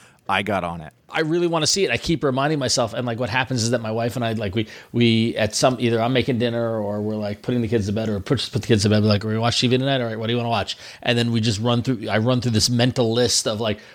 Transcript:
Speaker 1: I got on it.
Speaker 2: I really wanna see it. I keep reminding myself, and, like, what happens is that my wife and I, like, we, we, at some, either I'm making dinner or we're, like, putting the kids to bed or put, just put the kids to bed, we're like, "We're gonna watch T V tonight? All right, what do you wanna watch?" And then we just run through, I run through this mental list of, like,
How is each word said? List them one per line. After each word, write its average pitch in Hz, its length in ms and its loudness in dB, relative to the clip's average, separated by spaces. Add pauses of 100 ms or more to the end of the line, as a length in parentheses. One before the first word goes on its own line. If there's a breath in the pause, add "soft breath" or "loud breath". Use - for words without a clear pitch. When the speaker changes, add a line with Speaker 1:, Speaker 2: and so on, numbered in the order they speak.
(280 loud breath)
Speaker 1:
I 104 140 2
got 98 220 -2
on 85 180 -6
it. 76 100 -16 (220)
Speaker 2:
I 156 80 0
really 170 260 0
wanna 165 200 0
see 196 180 0
it. 127 60 0
I 117 60 2
keep 160 260 -2
reminding 139 360 0
myself, 120 340 -2
and, 123 120 -4
like, 117 140 -4
what 120 100 -4
happens 127 340 0
is 117 80 0
that 120 100 2
my 110 100 -6
wife 117 240 -2
and 120 100 -4
I, 113 80 -2
like, 107 220 -4
we, 110 120 -2 (240 loud breath)
we, 117 460 4
at 107 180 0
some, 131 240 2
either 117 220 2
I'm 123 120 0
making 120 260 0
dinner 117 420 -2
or 104 200 -4
we're, 107 140 -4
like, 104 260 -6
putting 123 200 -2
the 113 60 0
kids 107 200 2
to 104 60 -2
bed 110 160 -2
or 104 100 -2
put, 120 200 0
just - 140 -8
put 110 80 -2
the - 60 -8
kids 110 160 4
to 107 60 4
bed, 107 140 4
we're 107 60 4
like, 104 140 2
"We're 110 80 -4
gonna 110 100 -2
watch 117 180 0
T 127 80 2
V 123 100 4
tonight? 135 240 0
All 117 60 -2
right, 110 120 -6
what 110 80 -4
do 117 60 0
you 120 40 0
wanna 117 120 -2
watch?" 104 280 -2 (260 loud breath)
And 120 140 2
then 117 140 2
we 117 100 2
just 107 180 0
run 120 240 2
through, 110 260 -4
I 104 100 0
run 123 220 2
through 120 100 0
this 110 180 2
mental 120 440 2
list 120 340 0
of, 110 140 -2
like, 107 180 -2 (160 loud breath)